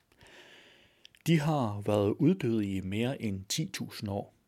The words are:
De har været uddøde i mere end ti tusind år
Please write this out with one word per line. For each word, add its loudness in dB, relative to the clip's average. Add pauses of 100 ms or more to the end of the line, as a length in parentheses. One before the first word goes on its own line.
(1300)
De 4
har 0
været 2
uddøde 2
i -2
mere -4
end -4
ti -2
tusind -8
år -6 (140)